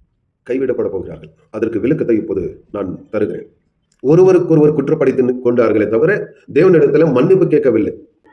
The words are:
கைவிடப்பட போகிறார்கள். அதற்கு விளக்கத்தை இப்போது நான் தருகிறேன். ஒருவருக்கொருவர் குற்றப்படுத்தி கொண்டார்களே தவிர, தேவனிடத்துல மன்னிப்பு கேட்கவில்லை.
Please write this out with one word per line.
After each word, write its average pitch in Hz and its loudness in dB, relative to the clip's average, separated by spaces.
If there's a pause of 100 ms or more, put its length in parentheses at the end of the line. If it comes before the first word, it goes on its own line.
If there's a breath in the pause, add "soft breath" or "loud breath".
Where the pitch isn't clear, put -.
(500)
கைவிடப்பட 120 -4
போகிறார்கள். 90 -12 (200)
அதற்கு 110 -4
விளக்கத்தை 120 -2
இப்போது 95 -6 (100)
நான் 92 -8
தருகிறேன். 104 -8 (480)
ஒருவருக்கொருவர் 160 4
குற்றப்படுத்தி 135 0 (100)
கொண்டார்களே 110 0
தவிர, 156 -2 (180 loud breath)
தேவனிடத்துல 151 4
மன்னிப்பு 156 2
கேட்கவில்லை. 117 0 (260 soft breath)